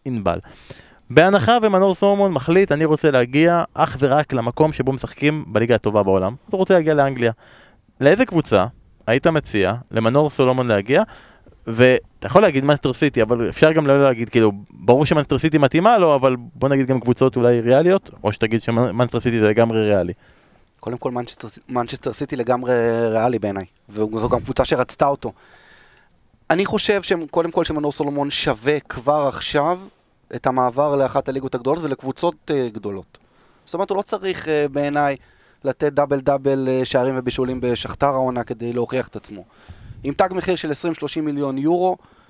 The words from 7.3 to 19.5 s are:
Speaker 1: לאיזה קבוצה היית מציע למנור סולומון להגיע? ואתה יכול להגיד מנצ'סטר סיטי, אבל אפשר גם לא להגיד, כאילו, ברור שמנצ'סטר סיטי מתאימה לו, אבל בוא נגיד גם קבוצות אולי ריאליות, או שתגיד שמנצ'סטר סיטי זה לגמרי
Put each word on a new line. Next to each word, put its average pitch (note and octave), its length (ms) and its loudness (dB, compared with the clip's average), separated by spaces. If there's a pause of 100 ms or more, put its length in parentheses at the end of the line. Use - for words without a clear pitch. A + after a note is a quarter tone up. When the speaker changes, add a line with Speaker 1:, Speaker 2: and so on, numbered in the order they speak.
Speaker 1:
לאיזה F#3+ 260 4
קבוצה A#2 380 0 (420)
היית B2 200 0
מציע A2 460 0 (180)
למנור B2+ 400 2
סולומון B2+ 380 0
להגיע? A2+ 340 2 (640)
ואתה A#2+ 600 2
יכול D#3 160 6
להגיד C#3 220 2
מנצ'סטר C#3+ 280 0
סיטי, B2+ 300 0
אבל A#2 260 0
אפשר D#3 240 4
גם D#3 140 0
לא C#3 160 4
להגיד, A#2+ 260 0
כאילו, A2 240 4 (180)
ברור B2 360 2
שמנצ'סטר D3 320 0
סיטי D#3 200 0
מתאימה E3+ 400 4
לו, E3 160 4
אבל C3 220 2 (180)
בוא B2 140 -2
נגיד C3+ 180 2
גם C3 140 0
קבוצות B2 360 2
אולי A#2+ 240 2
ריאליות, D3+ 500 2 (140)
או G#2+ 80 0
שתגיד A2 300 -2
שמנצ'סטר A#2 580 0
סיטי A#2 200 -2
זה G#2+ 80 6
לגמרי A2 400 2